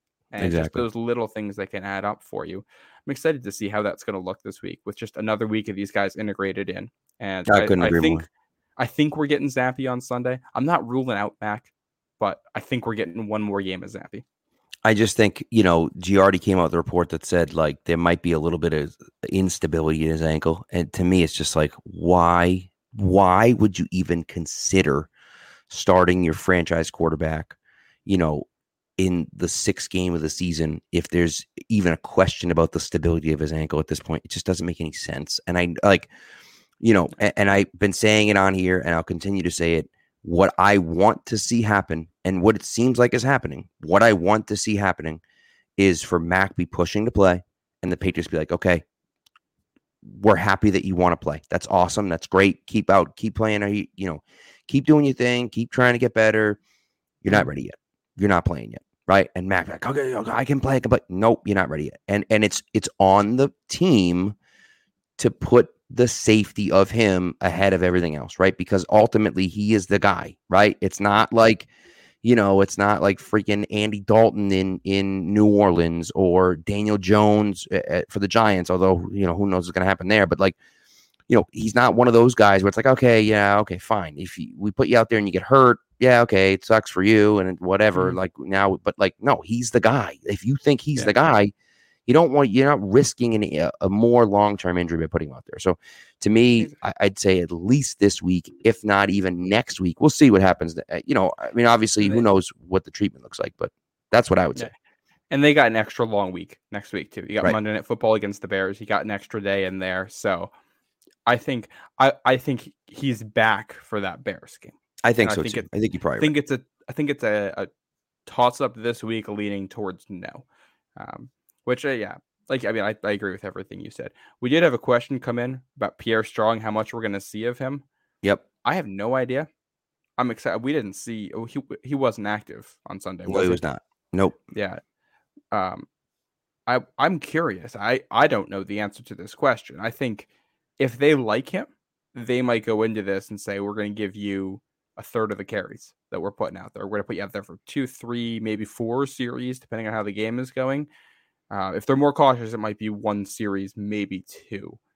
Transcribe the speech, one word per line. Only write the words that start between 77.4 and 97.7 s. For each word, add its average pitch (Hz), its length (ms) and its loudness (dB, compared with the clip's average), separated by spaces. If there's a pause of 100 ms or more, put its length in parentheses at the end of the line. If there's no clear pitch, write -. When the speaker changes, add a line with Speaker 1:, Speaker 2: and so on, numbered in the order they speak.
Speaker 2:
uh, 95 60 0 (120)
uh, 87 180 -2
for 98 100 -6
the 98 100 -2
Giants, 104 400 2
although, 90 420 2
you 98 140 -2
know, 87 100 0
who 101 120 -2
knows 92 200 -2
what's 85 60 -12
gonna 92 120 -2
happen 92 220 0
there. 104 180 4
But, 82 140 0
like, 98 160 2 (720)
you - 80 4
know, 107 160 4
he's 110 240 -4
not 123 200 4
one 123 120 4
of 117 60 4
those 117 220 6
guys 98 280 6
where 98 60 4
it's - 80 -2
like, 113 80 0
"Okay, 123 360 4
yeah, 104 380 4
okay, 95 180 -4
fine. 87 400 -4
If 87 200 -12
you, 73 200 -12
we 101 140 -4
put - 160 0
you 117 100 4
out 113 120 4
there 113 80 2
and 104 100 0
you 85 60 -6
get 90 100 -2
hurt, 127 360 6 (200)
yeah, 123 220 6
okay, 95 320 4
it 92 100 -4
sucks 110 260 2
for 92 140 0
you 104 360 6
and 92 200 -4
whatever." 92 500 2
Speaker 1:
Mm-hmm. 90 80 -4
Speaker 2:
Like, 92 220 -4
now, 95 440 0
but, 92 140 -2
like, 95 220 0
no, 127 240 0
he's 117 280 -6
the 113 100 2
guy. 113 420 0
If 98 220 -8
you 135 100 0
think 143 260 2
he's 143 180 -4
Speaker 1:
Yeah. 104 60 -4
Speaker 2:
the 104 80 2
guy, 113 400 4 (540)
you 120 80 4
don't 160 160 6
want, 139 180 4
you're 131 180 4
not 143 140 2
risking 117 540 2
an, 104 80 0
a, 76 360 -2
a 95 80 0
more 117 380 4
long-term 101 520 2
injury 85 220 -2
by 80 80 -4
putting 78 220 -4
him 64 60 -18
out - 100 -20
there. - 140 -16
So 90 180 0 (440)
to 104 100 0
me, 117 320 6
Speaker 1:
Exactly. - 160 -10 (200)
Speaker 2:
I, 104 60 2
I'd 101 140 -2
say 95 220 2
at 85 100 -4
least 113 480 -2